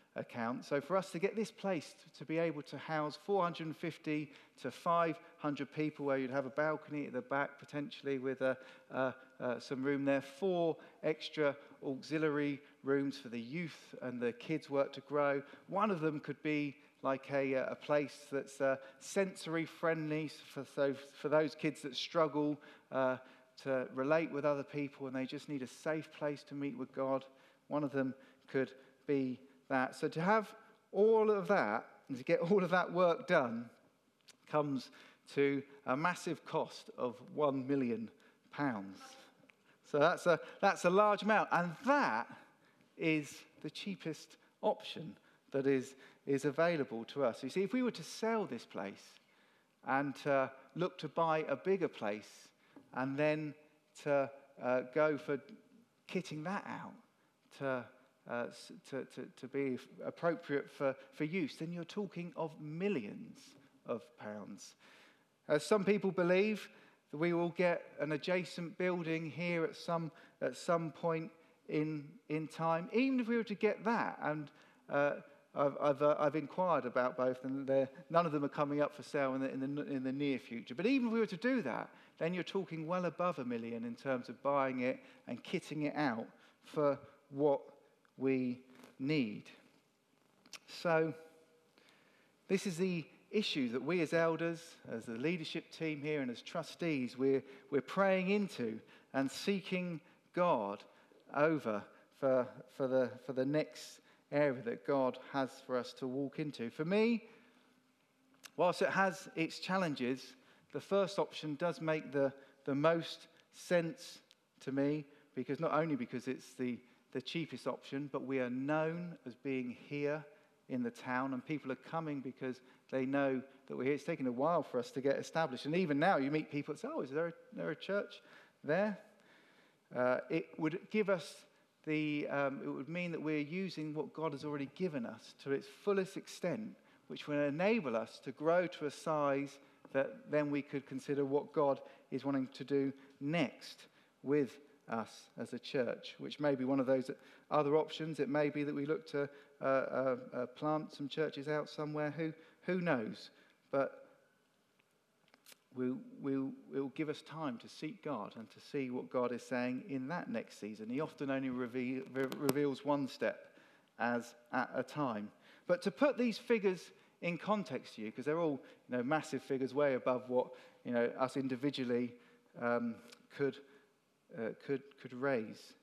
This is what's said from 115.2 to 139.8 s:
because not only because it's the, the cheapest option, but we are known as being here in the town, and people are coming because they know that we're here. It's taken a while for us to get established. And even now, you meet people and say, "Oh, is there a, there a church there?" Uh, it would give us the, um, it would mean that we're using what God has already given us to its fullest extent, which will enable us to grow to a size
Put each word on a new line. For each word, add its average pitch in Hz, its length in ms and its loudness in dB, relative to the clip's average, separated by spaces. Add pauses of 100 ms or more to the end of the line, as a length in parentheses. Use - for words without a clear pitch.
because 131 240 -4
not 160 140 0
only 156 240 2
because 120 320 -4
it's - 260 -8
the, 123 240 -4 (340)
the 135 80 -4
cheapest 139 460 -6
option, 139 460 -6
but 135 120 -4
we 135 140 0
are 123 120 0
known 156 640 -2 (100)
as 117 80 -10
being 131 420 -4 (120)
here 147 360 -2 (440)
in 127 140 -2
the 117 80 0
town, 131 440 -2
and 127 100 -8
people 135 280 -4
are 127 40 -4 (140)
coming 156 300 -4
because 127 400 -6 (320)
they 131 120 0
know 135 380 2 (240)
that 147 100 -6
we're 131 80 -2
here. 139 100 4
It's 135 100 -6
taken 151 220 -2
a 123 60 2
while 147 300 2
for - 160 -2
us 120 140 -2
to 135 80 -4
get 135 160 4
established. 143 500 -2
And 151 80 0
even 160 240 4
now, 170 200 6
you 139 120 2
meet 156 200 0
people 147 220 -4
and 151 60 -6
say, 233 140 -8
"Oh, 320 80 -4
is 131 100 -6
there 165 180 0
a, 170 40 -6 (240)
there 165 140 -4
a 156 60 -4
church - 460 -4 (400)
there?" 190 360 2 (1000)
Uh, 123 220 4 (100)
it 160 300 -2
would 160 200 0 (120)
give 214 180 2
us - 360 -2 (420)
the, 151 420 0
um, 139 360 0
it 143 40 -4
would 143 200 -6
mean 175 220 -4
that 147 120 -4
we're 151 160 0
using 156 560 -4
what 151 180 -4
God 160 200 -2
has 143 120 -8
already 143 320 -4
given 151 300 -2
us - 360 -14
to 139 80 -4
its 135 160 0 (180)
fullest 196 320 0
extent, 147 600 -4 (320)
which - 180 -10
will 147 140 0
enable 151 560 2
us 110 280 -2
to 143 80 -8
grow 170 360 4
to 151 180 -6
a 139 40 0
size 143 680 0 (340)